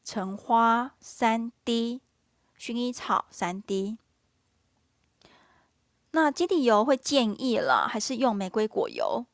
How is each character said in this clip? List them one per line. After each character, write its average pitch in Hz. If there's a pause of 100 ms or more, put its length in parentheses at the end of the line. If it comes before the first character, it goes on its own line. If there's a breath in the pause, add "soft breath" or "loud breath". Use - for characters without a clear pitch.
橙 196
花 233
三 226 (120)
滴， 233 (580)
薰 -
衣 240
草 -
三 185
滴。 196 (2000 soft breath)
那 311
基 311
底 349
油 220
会 269
建 240
议 247
了， 123
还 214
是 254
用 233
玫 196
瑰 214
果 202
油。 58